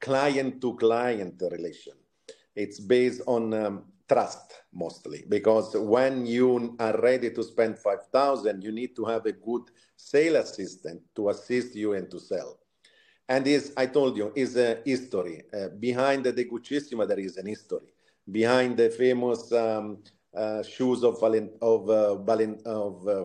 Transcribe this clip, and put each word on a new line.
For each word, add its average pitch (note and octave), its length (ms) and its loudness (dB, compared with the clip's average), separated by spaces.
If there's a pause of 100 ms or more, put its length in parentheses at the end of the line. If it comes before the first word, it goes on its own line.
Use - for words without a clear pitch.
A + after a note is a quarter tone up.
client C3+ 600 0
to A#2+ 120 -2
client A2+ 680 0 (120)
relation. E2 400 -10 (640)
It's G2+ 240 -6
based B2 480 2
on, A2+ 260 0
um, G#2 300 -4 (240)
trust - 460 0 (180)
mostly, E2 560 -10
because G#2 480 2
when B2 480 2
you A#2+ 560 2
are A2 180 0
ready B2 320 2
to A#2 120 -6
spend A2 360 0
five G2 280 -2
thousand, A2 580 0
you A2 80 -8
need B2 240 -8
to A2+ 80 -4
have A2 220 -2
a G#2+ 60 -2
good A2+ 320 -6 (320)
sale D#3 400 2
assistant F2 640 -6 (120)
to G#2 140 -2
assist B2 480 -2
you G#2 160 -2
and F#2 180 -6
to F2+ 80 -12
sell. - 400 -8 (720)
And C3 180 2
is, C#3+ 300 2
I C3 100 0
told C3 300 2
you, G#2 180 -2
is B2 220 -2
a A#2 280 2
history. F2+ 580 -4 (100)
Uh, G2 160 -6 (100)
behind B2+ 460 0
the B2 200 0
Guccissima, A#2 640 -6
there G2 140 -2
is F#2 160 -8
an F#2+ 100 -10
history, - 460 -10 (380)
behind A#2+ 460 2
the A#2 140 6
famous, B2 600 0
um, A2 460 0 (380)
uh, G#2+ 260 -4
shoes B2 400 -2
of A#2 160 4
Valen-, A2 420 0
of, A2+ 280 2
uh, G#2 360 4
Valen-, G#2+ 400 0
of, G2+ 440 -6
uh, G2 160 0